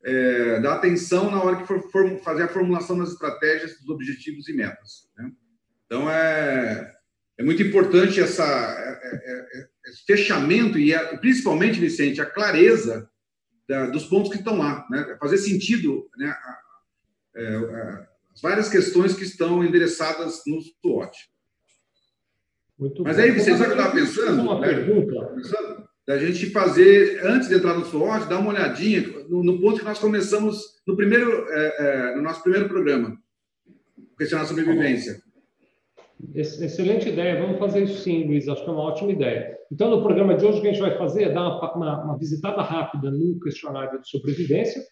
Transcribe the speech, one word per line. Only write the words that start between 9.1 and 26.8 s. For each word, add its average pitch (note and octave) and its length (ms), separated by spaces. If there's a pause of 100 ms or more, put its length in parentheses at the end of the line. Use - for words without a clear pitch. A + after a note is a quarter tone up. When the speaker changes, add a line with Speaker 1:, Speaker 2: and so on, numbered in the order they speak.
Speaker 1:
é, C3+ 100 (220)
esse - 160
fechamento G3+ 720
e, D3+ 160
a, D#3+ 240
principalmente, G3+ 640
Vicente, C#3+ 400
a C#3+ 60
clareza F3 840 (580)
da, C3+ 180
dos C#3+ 180
pontos F#3+ 260
que G#3 80
estão G#3 180
lá, D3 320
né? C#3+ 300
Fazer D3 200
sentido, G3 800
né, C#3 120
a, B2+ 300 (760)
é, A2+ 220
a, A2 500 (260)
as - 80
várias G#3 280
questões F#3 460
que G3 100
estão F3 400
endereçadas E3 840
no D#3 140
swot. - 680 (1500)
Speaker 2:
Muito C#3 240
Speaker 1:
Mas D#3+ 140
Speaker 2:
bom. G#3 80
Speaker 1:
aí, B3 80
Vicente, - 260
sabe A#3 140
o - 20
que - 60
eu - 40
Speaker 2:
Uma - 60
Speaker 1:
tava - 100
pensando, A#3 600
Speaker 2:
pergunta. F#3 600
Speaker 1:
né? - 220
Pensando - 480 (160)
da C#3 120
gente F3 320
fazer, F#3 760